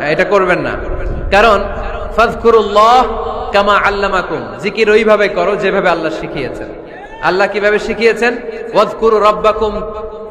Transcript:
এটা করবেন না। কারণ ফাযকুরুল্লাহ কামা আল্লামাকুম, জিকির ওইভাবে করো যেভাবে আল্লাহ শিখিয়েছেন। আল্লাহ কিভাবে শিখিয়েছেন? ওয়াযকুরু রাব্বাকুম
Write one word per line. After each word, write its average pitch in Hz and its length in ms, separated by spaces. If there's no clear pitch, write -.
এটা 160 120
করবেন 180 360
না। 117 200
কারণ 202 320
ফাযকুরুল্লাহ 226 880
কামা 202 240
আল্লামাকুম, 175 840
জিকির 208 300
ওইভাবে 214 380
করো 185 280
যেভাবে 185 340
আল্লাহ 160 220
শিখিয়েছেন। 123 480
আল্লাহ 190 260
কিভাবে 208 320
শিখিয়েছেন? 226 580
ওয়াযকুরু 214 460
রাব্বাকুম 208 640